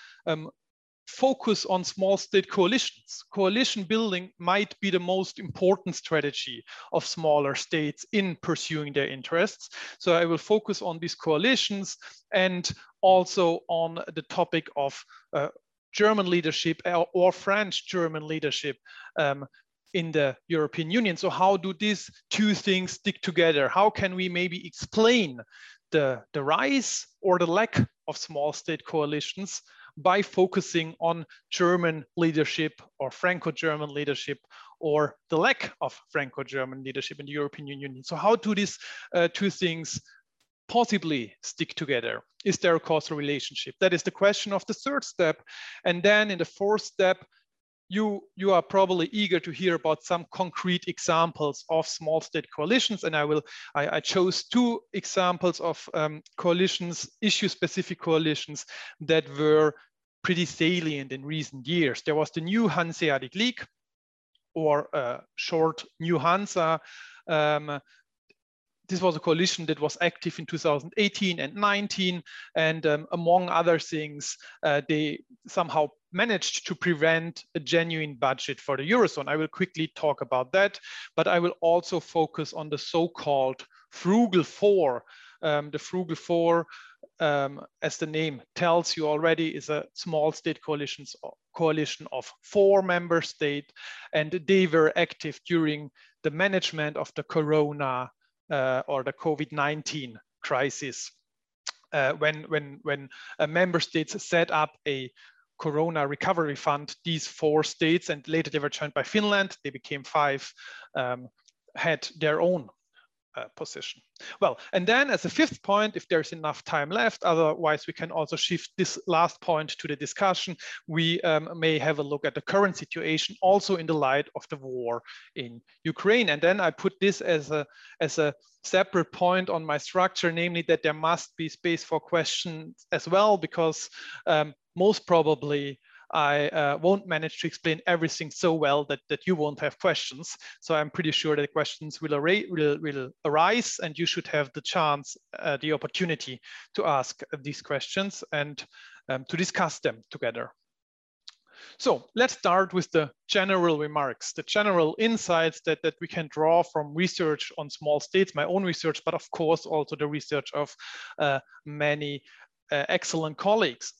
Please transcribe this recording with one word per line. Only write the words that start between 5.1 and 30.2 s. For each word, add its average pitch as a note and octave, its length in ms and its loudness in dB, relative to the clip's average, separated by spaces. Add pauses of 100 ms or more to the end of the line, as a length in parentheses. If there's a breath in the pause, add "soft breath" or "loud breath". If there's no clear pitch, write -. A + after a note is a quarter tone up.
important F#3 560 0
strategy C#3+ 720 -4 (280 loud breath)
of D#3+ 140 0
smaller D3 480 2
states D3+ 580 -4
in F#3+ 300 0
pursuing D3+ 500 -4
their C#3 160 0
interests. E3 600 -2 (300 loud breath)
So F3 160 2
I E3+ 100 4
will E3 140 2
focus G#3+ 440 0
on E3+ 160 -6
these D#3+ 160 -6
coalitions G3 840 0 (360 loud breath)
and F#3 380 0 (300 loud breath)
also F#3 680 4
on E3 300 -2 (160)
the D#3+ 80 -8
topic - 540 -2
of, C#3+ 260 -2 (300 loud breath)
uh, C#3+ 160 -2 (440)
German G#3 360 4
leadership E3 560 0
or, F3 300 2
or F3+ 180 6
French G3 540 -2
German D#3+ 400 -4
leadership, D3+ 500 -4 (420 loud breath)
um, C#3 280 0 (460 soft breath)
in E3 180 -2
the C#3+ 260 2 (120)
European D#3+ 420 -2
Union. G3+ 260 0
So F#3 140 -2
how F#3 260 4
do F#3 160 -4
these G#3 380 -4 (180)
two G#3+ 240 2
things F#3 400 0
stick - 280 -6
together? D#3+ 480 2
How G3+ 220 4
can G3 260 -2
we F#3 120 -2
maybe F3+ 380 -4
explain G#3+ 720 2 (540 loud breath)
the, C3 400 0
the C#3+ 100 -4
rise A3+ 640 0 (140)
or F3+ 180 4
the F3 80 2
lack G3+ 320 2 (300)
of D#3 80 -6
small D3+ 360 -4
state D#3 320 -6
coalitions D3+ 800 -4 (340 loud breath)
by F#3 260 4